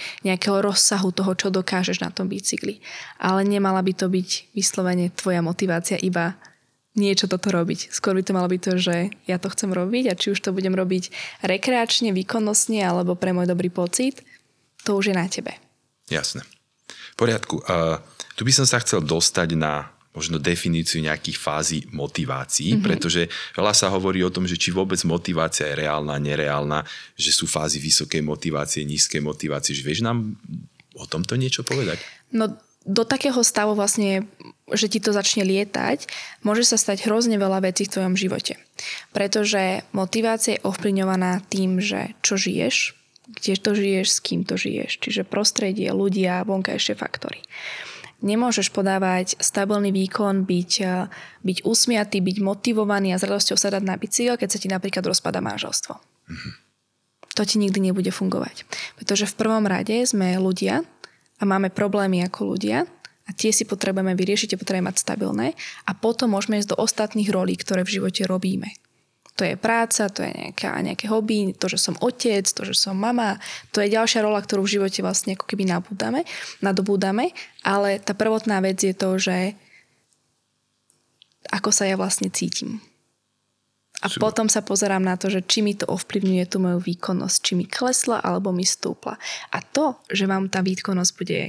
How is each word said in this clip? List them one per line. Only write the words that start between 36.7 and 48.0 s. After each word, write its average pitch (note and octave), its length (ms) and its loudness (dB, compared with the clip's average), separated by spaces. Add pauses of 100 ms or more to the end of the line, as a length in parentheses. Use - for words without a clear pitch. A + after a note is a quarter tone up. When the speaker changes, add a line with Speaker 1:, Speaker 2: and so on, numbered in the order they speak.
Speaker 1:
stať G3 240 0
hrozne A3+ 320 2
veľa F#3+ 240 2
vecí F#3+ 240 0
v G#3 80 -6
tvojom F#3 240 0
živote. - 400 -2 (560)
Pretože G3+ 800 0
motivácia A3 640 0
je - 80 -4
ovplyvňovaná F#3+ 800 0
tým, F#3 320 0
že G3+ 420 -2
čo G3 220 0
žiješ, - 560 -2 (320)
kde G#3 260 -2
to G3 160 0
žiješ, G3 380 0
s - 100 2
kým F3 220 -2
to F#3 160 -2
žiješ. - 400 -4
Čiže G3 260 -4
prostredie, G3 720 0
ľudia, F#3+ 480 2
vonkajšie G3 560 -2
faktory. - 480 -8 (720)